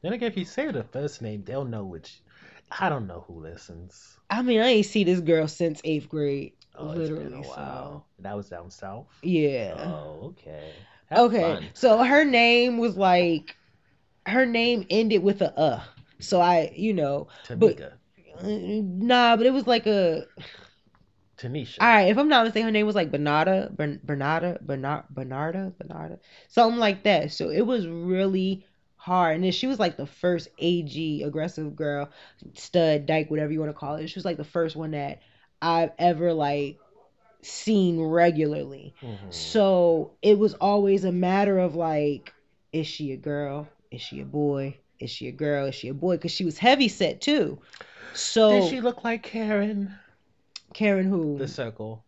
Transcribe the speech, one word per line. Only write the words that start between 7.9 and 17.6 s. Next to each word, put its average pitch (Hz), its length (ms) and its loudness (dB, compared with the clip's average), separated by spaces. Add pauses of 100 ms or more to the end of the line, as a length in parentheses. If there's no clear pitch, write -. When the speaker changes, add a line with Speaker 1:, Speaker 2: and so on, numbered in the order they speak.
Speaker 1:
That 98 160 -10
was 101 140 -10
down 87 200 -16
south? 101 380 -16 (160)
Speaker 2:
Yeah. 143 500 0 (140)
Speaker 1:
Oh, 76 320 -12 (120)
okay. 78 420 -18 (360)
Have 185 120 4
Speaker 2:
Okay, 240 100 6
Speaker 1:
fun. 170 420 -2
Speaker 2:
so 233 300 6
her 285 220 4
name 240 520 4
was, 233 200 0
like, 180 580 2 (680)
her 254 200 2
name 233 440 0
ended 214 340 2
with 202 180 2
a 160 160 -2
"uh." 139 240 2 (380)
So 180 220 2
I, 175 340 4
you 208 180 -2
know, 147 340 -2 (280)
but 214 200 4